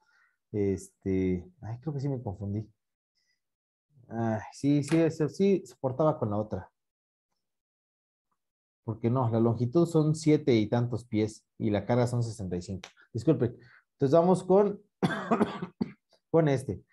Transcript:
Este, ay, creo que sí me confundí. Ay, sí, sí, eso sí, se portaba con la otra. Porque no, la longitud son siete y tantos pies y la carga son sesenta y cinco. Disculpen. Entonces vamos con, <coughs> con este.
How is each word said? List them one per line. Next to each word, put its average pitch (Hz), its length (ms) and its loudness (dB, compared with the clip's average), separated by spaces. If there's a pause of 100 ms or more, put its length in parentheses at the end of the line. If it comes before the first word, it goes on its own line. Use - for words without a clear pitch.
(520)
Este, 95 960 -2 (160)
ay, 110 180 -10
creo 156 140 -8
que 139 60 -6
sí 143 100 -4
me 127 120 -4
confundí. 101 480 -6 (1400)
Ay, 113 320 -4 (140)
sí, 143 300 0
sí, 151 140 0
eso 156 300 2
sí, 190 380 2
se - 100 -20
portaba 131 420 0
con 110 120 -2
la 104 80 -2
otra. 107 340 -6 (2250)
Porque 117 240 -4
no, 127 200 0
la 113 100 2
longitud 120 480 2
son 156 260 2
siete 151 400 2
y 107 140 4
tantos 120 380 -2
pies 107 380 -2 (140)
y 113 140 -2
la 101 140 -2
carga 123 200 2
son 120 160 -2
sesenta 98 340 -6
y 87 60 -4
cinco. 92 260 -12 (240)
Disculpen. 123 460 0 (360)
Entonces 139 200 -2
vamos 175 300 4
con, 196 360 2 (220)
<coughs> - 1300 -4
con 160 160 4
este. 120 460 -2